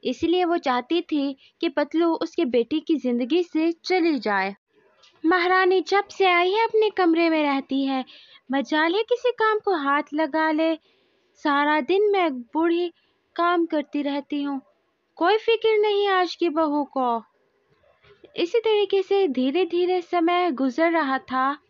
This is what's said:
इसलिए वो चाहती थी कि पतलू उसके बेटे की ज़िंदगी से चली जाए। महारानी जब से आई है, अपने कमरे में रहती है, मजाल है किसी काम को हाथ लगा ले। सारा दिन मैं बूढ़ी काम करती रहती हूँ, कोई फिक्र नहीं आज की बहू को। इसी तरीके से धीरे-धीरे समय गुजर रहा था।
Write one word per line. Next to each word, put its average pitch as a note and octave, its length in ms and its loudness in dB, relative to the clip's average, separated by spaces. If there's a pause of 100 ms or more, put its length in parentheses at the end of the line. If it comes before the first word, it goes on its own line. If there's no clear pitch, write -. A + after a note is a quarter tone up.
इसलिए E4 400 0
वो E4+ 120 0
चाहती C4+ 460 -2
थी C#4+ 340 -4 (240)
कि E4+ 80 -2
पतलू D#4+ 380 -2
उसके E4 380 -2
बेटे B3 360 0
की D#4+ 160 -2
ज़िंदगी B3 460 -2
से E4 300 -2 (120)
चली E4+ 340 0
जाए। G3+ 360 -2 (720)
महारानी F#4 540 2
जब G4 280 0
से - 180 0
आई F4+ 240 2
है, A4 140 2
अपने A4 260 2
कमरे E4+ 400 2
में D#4+ 120 0
रहती C4+ 420 -2
है, C4+ 200 -2 (480)
मजाल D#4 420 0
है G#4+ 80 0
किसी A#4+ 280 -2
काम A4 280 0
को G4+ 180 -2
हाथ C#4+ 260 0 (120)
लगा D#4 360 0
ले। D#4+ 240 0 (680)
सारा D4 360 0
दिन G4 320 2
मैं F4 200 2
बूढ़ी E4+ 600 -2 (440)
काम E4+ 300 0
करती D4 360 -4
रहती C#4+ 400 -4
हूँ, C#4+ 180 -6 (560)
कोई F4+ 220 2
फिक्र A4 400 0
नहीं G4+ 300 0
आज F#4 260 0
की F4 140 -2
बहू D4 360 -2
को। A#3+ 380 -4 (1120)
इसी E4+ 220 0
तरीके G#4 440 2
से G4 260 2
धीरे-धीरे F4 720 0
समय F4 480 0
गुजर C4+ 420 0
रहा C#4 260 0
था। C4 400 -4 (120)